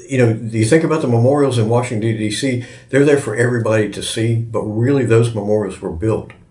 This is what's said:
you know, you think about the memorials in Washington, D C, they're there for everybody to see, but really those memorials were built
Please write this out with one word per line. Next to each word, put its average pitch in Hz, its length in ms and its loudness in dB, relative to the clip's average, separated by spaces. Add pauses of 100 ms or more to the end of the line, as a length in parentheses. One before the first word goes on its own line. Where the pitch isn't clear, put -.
you 135 80 -2
know, 120 120 4
you 110 360 -2
think 160 200 4
about 156 160 0
the 135 60 -2
memorials 123 500 2
in 107 100 2
Washington, 113 480 -2
D 107 160 -2
C, 123 320 -2 (260)
they're 139 140 4
there 143 160 4
for 104 160 -6
everybody 113 560 0
to 95 100 -10
see, 113 360 -2
but 113 240 -4
really 120 440 0
those 113 300 2
memorials 104 460 -2
were 92 100 -6
built 90 400 -4 (200)